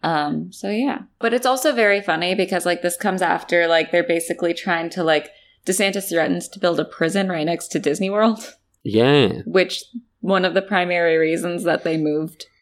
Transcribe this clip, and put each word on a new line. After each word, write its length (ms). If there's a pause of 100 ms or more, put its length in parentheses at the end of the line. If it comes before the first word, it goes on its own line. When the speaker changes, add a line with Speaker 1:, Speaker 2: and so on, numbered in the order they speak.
Speaker 1:
Um, 480
so 200
yeah. 300 (180)
But 160
it's 100
also 300
very 260
funny 340
because, 300
like, 160
this 160
comes 240
after, 460
like, 240
they're 120
basically 520
trying 360
to, 140
like, 240 (380)
DeSantis 420
threatens 400
to 100
build 220
a 60
prison 420
right 160
next 240
to 100
Disney 300
World. 460 (280)
Speaker 2:
Yeah. 600
Speaker 1:
Which, 400 (360)
one 260
of 80
the 80
primary 560
reasons 460
that 200
they 140
moved, 480 (160)